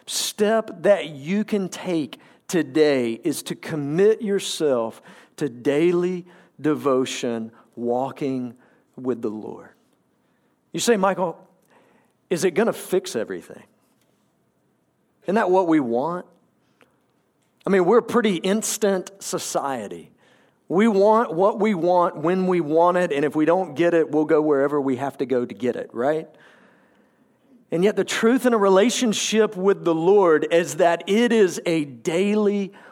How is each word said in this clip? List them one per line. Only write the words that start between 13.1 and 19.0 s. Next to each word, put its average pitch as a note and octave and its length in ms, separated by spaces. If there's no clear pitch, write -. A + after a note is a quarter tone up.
everything? F2+ 500
Isn't F3+ 100
that G#3 160
what F#3 180
we D#3 120
want? C#3 440
I F3+ 40
mean, F#3 140
we're A3 140
a A3 40
pretty G#3+ 340
instant G3 840